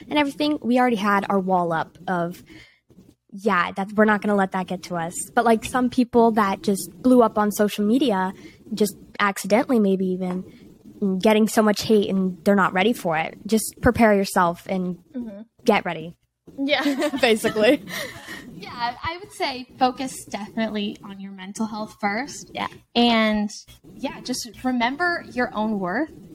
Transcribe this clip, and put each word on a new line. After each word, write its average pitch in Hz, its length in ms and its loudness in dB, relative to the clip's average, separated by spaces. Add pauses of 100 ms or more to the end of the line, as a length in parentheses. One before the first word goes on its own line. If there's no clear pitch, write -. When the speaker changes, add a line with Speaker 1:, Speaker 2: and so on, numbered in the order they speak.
Speaker 1:
and 302 100 0
everything. 277 440 0
We 240 160 2
already 247 180 4
had 202 320 2
our 196 120 2
wall 180 320 0
up 160 340 -4
of, 175 380 -4 (880)
yeah, 190 400 0
that 196 220 -6
we're 214 100 6
not 208 180 4
gonna 208 140 2
let 190 160 2
that 185 160 -4
get 180 160 -8
to 180 120 -8
us. 170 180 -6 (200)
But, 240 100 4
like, 226 200 4
some 247 260 0
people 233 420 4
that 202 300 0
just 196 280 -2 (120)
blew 254 200 8
up 220 160 2
on 208 120 2
social 208 340 0
media, 208 480 2 (400)
just 208 220 0 (240)
accidentally 208 640 0
maybe 190 260 2
even, 185 380 -4 (760)
getting 214 280 4
so 220 140 2
much 208 200 2
hate 208 260 2
and 185 360 -2
they're 202 100 4
not 185 180 2
ready 196 200 2
for 160 260 -2
it. - 260 -6
Just 214 380 -2
prepare 226 320 4
yourself 185 540 0
and 180 300 -4 (140)
Speaker 2:
Mm-hmm. 220 300 -12 (220)
Speaker 1:
get 202 200 2
ready. 165 300 -10 (440)
Speaker 2:
Yeah. 277 520 0
<laughs> 269 100 -6
Speaker 1:
Basically. 220 600 2 (720)
Speaker 2:
Yeah, 240 480 -8
I 330 160 -6
would 415 140 -18
say 254 340 -6 (120)
focus 262 480 -2
definitely 208 760 -6
on 196 160 -16
your 196 140 -14
mental 196 340 -8
health 214 340 -12
first. 214 540 -6
Speaker 1:
Yeah. - 140 -6 (260)
Speaker 2:
And, 220 560 2 (460)
yeah, 285 240 -10
just 247 280 -8 (140)
remember 262 680 -2
your 233 220 -2
own 214 260 -2
worth 202 320 -2 (220)